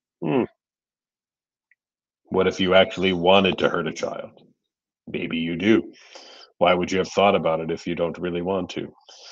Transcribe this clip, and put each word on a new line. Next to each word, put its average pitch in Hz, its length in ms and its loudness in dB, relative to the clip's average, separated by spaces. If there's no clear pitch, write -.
Hmm. 147 220 0
What 92 220 0
if 92 120 -4
you 92 160 2
actually 92 380 4
wanted 90 460 4
to 80 100 2
hurt 82 180 -4
a 78 60 -6
child? - 480 -10
Maybe 82 300 -6
you 82 180 -4
do. 107 360 2
Why 87 140 4
would 90 180 -2
you 95 80 0
have 90 80 0
thought 98 280 2
about 80 260 0
it 80 100 -6
if - 160 -8
you 85 80 -4
don't 82 220 -4
really 87 240 -6
want 92 300 -4
to? - 220 -10